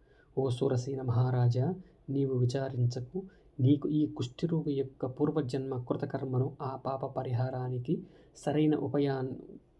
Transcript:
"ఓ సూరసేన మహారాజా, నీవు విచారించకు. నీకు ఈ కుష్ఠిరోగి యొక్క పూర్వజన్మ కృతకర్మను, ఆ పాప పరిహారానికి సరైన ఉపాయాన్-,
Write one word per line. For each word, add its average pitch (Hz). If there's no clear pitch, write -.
"ఓ 135
సూరసేన 131
మహారాజా, 123
నీవు 135
విచారించకు. 123
నీకు 143
ఈ 151
కుష్ఠిరోగి 156
యొక్క 135
పూర్వజన్మ 135
కృతకర్మను, 135
ఆ 135
పాప 135
పరిహారానికి 127
సరైన 151
ఉపాయాన్-, 139